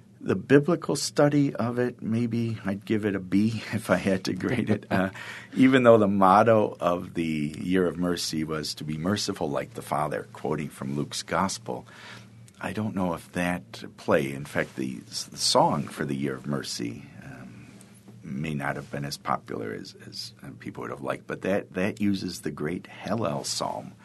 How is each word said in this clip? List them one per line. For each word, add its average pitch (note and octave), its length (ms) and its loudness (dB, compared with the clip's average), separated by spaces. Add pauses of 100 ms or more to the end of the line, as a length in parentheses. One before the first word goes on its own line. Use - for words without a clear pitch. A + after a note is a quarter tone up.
(200)
the A#2 140 -2
biblical D3 640 4
study D3 580 2
of A#2+ 240 -2
it, B2 240 -2
maybe A#2 600 -2
I'd G2 200 -4
give G#2+ 200 0
it G2 100 0
a F#2+ 60 -2
B G#2 480 2
<laughs> - 40 -6
if - 160 -4
I F#2+ 80 6
had F#2+ 280 0
to - 80 -2
grade - 360 -2
it, G#2+ 220 0
uh, F#2 200 2 (440)
even C3 300 8
though A#2 140 12
the G#2 100 6
motto G2+ 720 6
of F2+ 340 0
the D#2 420 -2
Year F2+ 300 2
of D#2+ 120 -2
Mercy F2 440 -2
was D#2 320 -4
to - 100 -10
be D#2 140 -4
merciful F#2 500 -2
like C2+ 260 -4
the C#2 80 -8
Father, D2 500 -2
quoting D2+ 380 -4
from C#2 260 -8
Luke's - 260 -6
Gospel. - 640 -2 (760)
I F#2 120 -6
don't G#2+ 240 -4
know F2+ 180 -2
if - 180 -10
that F2 520 -4 (120)
play, D2+ 360 2
in C#2 120 -8
fact, D2+ 300 -4
the, B1+ 220 -4 (340)
the - 80 -14
song B2 480 2
for - 180 -6
the C#2 120 -2
Year C2+ 180 -2
of C2 140 -8
Mercy, A#1 560 -6 (200)
um, - 440 -18 (560)
may D2+ 300 -6
not C#2 200 -4
have C#2+ 160 -10
been C#2+ 140 -6
as C#2+ 120 -8
popular - 560 -6
as, - 220 -12 (140)
as - 240 -14 (260)
people - 240 -12
would A#1 80 -8
have B1+ 120 -10
liked, C2 260 -6
but D2+ 140 -6
that, F#2 320 -2
that F#2 260 -2
uses F#2+ 400 -2
the - 100 -6
great D2+ 380 -6 (160)
Hallel D2+ 420 -2
Psalm - 460 -6 (120)